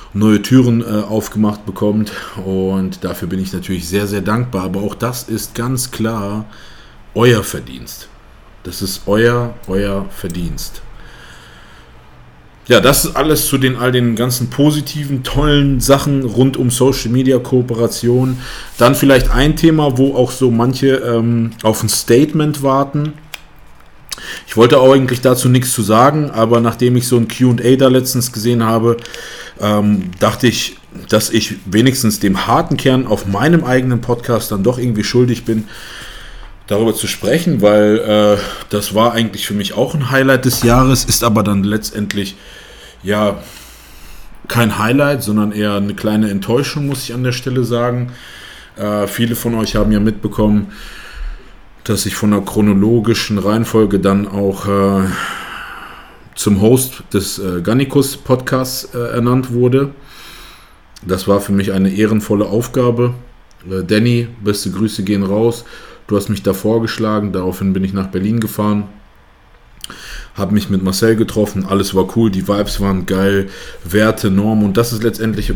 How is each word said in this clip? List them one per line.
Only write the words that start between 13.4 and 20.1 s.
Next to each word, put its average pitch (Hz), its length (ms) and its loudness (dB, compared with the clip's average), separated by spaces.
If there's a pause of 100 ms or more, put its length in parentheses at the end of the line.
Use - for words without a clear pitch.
zu 143 100 0
den, 127 200 0
all 123 160 0
den 120 220 2
ganzen 120 360 -2
positiven, 143 720 0
tollen 143 580 2
Sachen 139 420 2
rund 127 360 2
um 127 120 2
Social 131 400 0
Media 127 280 4
Kooperation. 123 1000 0 (380)
Dann 127 180 6
vielleicht 135 360 4
ein 147 260 4
Thema, 156 400 4
wo 135 180 2